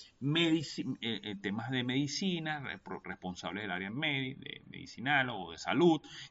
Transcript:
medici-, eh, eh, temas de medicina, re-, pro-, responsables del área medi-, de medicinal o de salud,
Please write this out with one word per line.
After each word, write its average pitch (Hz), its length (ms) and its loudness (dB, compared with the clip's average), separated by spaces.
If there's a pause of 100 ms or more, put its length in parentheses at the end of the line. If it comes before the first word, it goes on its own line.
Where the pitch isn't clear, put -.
(180)
medici-, 160 840 2
eh, 110 200 -2
eh, 104 180 -2
temas 113 300 -2
de 127 140 2
medicina, 151 760 0
re-, 120 180 -6
pro-, - 260 -10
responsables 92 600 -6
del 101 60 -2
área 92 200 -2
medi-, 135 460 -2
de - 300 -12
medicinal 131 600 0
o 95 240 -6
de 80 60 -10
salud, 151 420 6 (300)